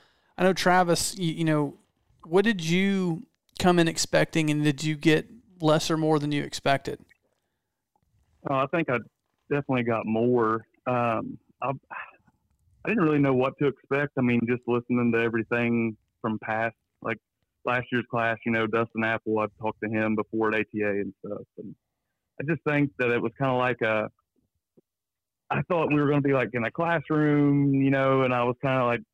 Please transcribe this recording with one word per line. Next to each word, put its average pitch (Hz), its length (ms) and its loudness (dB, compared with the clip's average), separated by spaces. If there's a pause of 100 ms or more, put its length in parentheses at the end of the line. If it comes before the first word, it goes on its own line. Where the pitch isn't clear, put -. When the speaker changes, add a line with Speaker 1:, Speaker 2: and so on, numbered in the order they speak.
(380)
Speaker 1:
I 180 60 0
know 190 80 4
Travis, 180 680 2
you, 165 160 -2
you 165 100 -4
know, 151 300 0 (500)
what 180 200 2
did 196 200 2
you 185 600 0 (320)
come 180 200 4
in 165 100 4
expecting, 156 600 0
and 147 140 0
did 143 180 0
you 156 140 -2
get 156 320 2 (320)
less 156 300 2
or 160 60 0
more 156 220 2
than 147 140 -2
you 143 100 -2
expected? - 560 -2 (1500)
Speaker 2:
Oh, 139 60 -2
I 135 120 0
think 165 240 -2
I 123 60 0 (540)
definitely 139 340 -2
got 110 220 -2
more. 113 580 2 (220)
Um, 117 520 -2 (240)
I, 127 80 -4 (1120)
I - 40 -6
didn't 170 160 0
really 151 160 2
know 135 140 4
what 127 240 0
to 147 100 0
expect. 139 500 -4
I 131 40 0
mean, 120 260 2
just 123 180 -2
listening 120 460 0
to 117 80 2
everything 117 760 -2 (240)
from 110 200 -4
past, 113 340 -4 (280)
like, 113 160 -6 (460)
last 123 280 -2
year's 120 180 -2
class, 113 340 -2
you 120 80 -2
know, 113 140 0
Dustin 113 380 -2
Apple, 110 340 -2
I've 107 220 -4
talked 107 240 -6
to 107 60 -4
him 110 260 -2
before 110 320 -2
at 110 120 0
A 104 40 -2
T 107 180 -8
A 104 80 -2
and 98 240 -6 (100)
stuff. 101 180 -10 (160)
And - 160 -16 (640)
I 139 100 -6
just 139 160 -4
think 143 320 2
that 123 120 2
it 117 120 0
was 113 160 -4
kinda 131 160 0
like 123 280 0
a, 110 280 0 (1400)
I 143 180 -2
thought 160 240 0
we 147 80 2
were 143 80 2
gonna 143 140 2
be, 139 100 2
like, 123 220 0
in 117 100 -2
a 113 80 -4
classroom, 147 1040 2
you 135 160 2
know, 135 320 2
and 127 120 0
I 123 100 0
was 123 160 -2
kinda, 131 240 0
like, 120 160 0 (140)